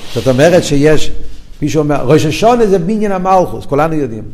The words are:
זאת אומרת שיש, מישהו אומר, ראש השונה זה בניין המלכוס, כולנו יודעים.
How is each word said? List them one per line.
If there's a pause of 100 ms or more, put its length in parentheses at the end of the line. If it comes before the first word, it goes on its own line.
(140)
זאת
אומרת
שיש, (500)
מישהו
אומר,
ראש
השונה
זה
בניין
המלכוס,
כולנו
יודעים. (100)